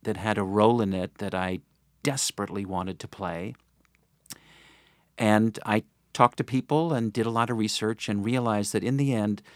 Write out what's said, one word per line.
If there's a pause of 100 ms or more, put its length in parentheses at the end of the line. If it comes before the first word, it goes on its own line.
that
had
a
role
in
it
that
I (440)
desperately
wanted
to
play. (1600)
And
I (300)
talked
to
people
and
did
a
lot
of
research
and
realized
that
in
the
end, (140)